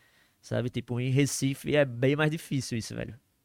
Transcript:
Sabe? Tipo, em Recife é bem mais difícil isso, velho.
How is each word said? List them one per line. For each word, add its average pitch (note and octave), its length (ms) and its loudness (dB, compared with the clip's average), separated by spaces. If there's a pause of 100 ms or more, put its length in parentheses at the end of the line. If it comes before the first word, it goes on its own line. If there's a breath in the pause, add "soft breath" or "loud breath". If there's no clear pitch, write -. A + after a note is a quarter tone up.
(420)
Sabe? A#2 280 -2
Tipo, A#2+ 300 -4
em B2+ 100 -2
Recife C#3 640 2
é D3 100 6
bem C3 300 2
mais D3+ 160 2
difícil C#3+ 460 -4
isso, A2+ 180 -6
velho. - 200 -8 (300)